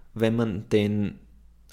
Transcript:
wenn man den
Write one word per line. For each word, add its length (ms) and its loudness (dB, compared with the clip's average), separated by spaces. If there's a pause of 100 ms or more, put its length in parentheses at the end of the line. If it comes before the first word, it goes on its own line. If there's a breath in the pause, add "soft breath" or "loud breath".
(140 loud breath)
wenn 240 0
man 320 -2
den 500 0 (540)